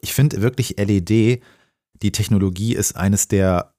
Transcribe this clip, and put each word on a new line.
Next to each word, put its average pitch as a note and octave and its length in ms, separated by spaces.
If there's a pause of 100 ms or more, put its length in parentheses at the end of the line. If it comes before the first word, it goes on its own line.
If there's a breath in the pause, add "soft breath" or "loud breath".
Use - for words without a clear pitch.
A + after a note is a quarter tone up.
ich - 120
finde C3+ 300
wirklich B2+ 340
L G2+ 140
E G2 100
D, A2+ 400 (640 soft breath)
die G#2 80
Technologie G2+ 640
ist - 200
eines G2 320
der F#2+ 520